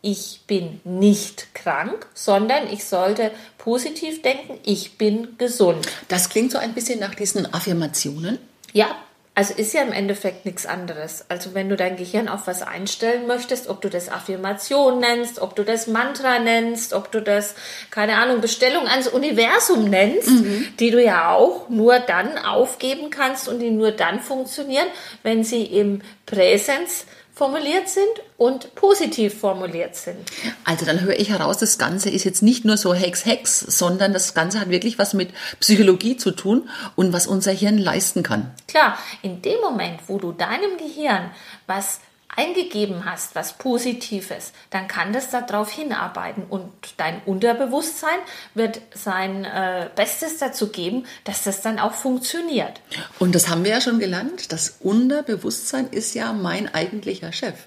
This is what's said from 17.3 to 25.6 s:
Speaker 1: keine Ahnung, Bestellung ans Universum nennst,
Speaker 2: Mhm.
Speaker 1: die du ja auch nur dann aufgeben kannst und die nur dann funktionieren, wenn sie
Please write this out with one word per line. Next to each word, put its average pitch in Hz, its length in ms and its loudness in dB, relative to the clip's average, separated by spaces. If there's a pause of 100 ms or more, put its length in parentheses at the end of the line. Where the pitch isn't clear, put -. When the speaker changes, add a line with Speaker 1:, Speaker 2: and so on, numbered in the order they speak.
Speaker 1:
keine 214 260 2
Ahnung, 240 240 4
Bestellung 254 460 2
ans 254 220 2
Universum 247 840 4
nennst, 214 400 4
Speaker 2:
Mhm. 220 380 6 (100)
Speaker 1:
die 233 140 4
du 240 100 8
ja 175 280 6
auch 247 380 6
nur 240 300 6
dann 208 400 0
aufgeben 277 720 0
kannst 269 380 -2
und 247 100 -4
die 233 140 0
nur 214 180 4
dann 208 300 0
funktionieren, 269 680 -2 (380)
wenn 226 180 2
sie 220 220 0